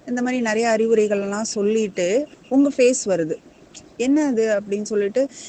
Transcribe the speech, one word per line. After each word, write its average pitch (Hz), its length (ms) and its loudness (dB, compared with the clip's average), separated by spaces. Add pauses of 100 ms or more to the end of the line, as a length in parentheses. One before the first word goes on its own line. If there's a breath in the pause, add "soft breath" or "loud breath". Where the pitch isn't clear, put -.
இந்த 247 160 -4
மாதிரி 247 200 -2
நிறைய 220 260 0
அறிவுரைகள்லாம் 214 760 0
சொல்லிட்டு 214 840 -2 (200)
உங்க 277 280 4
ஃபேஸ் 254 300 2
வருது. 170 280 -2 (640)
"என்ன 285 300 2
அது?" 220 340 0
அப்படின்னு 208 220 -6
சொல்லிட்டு, 214 460 0 (200 loud breath)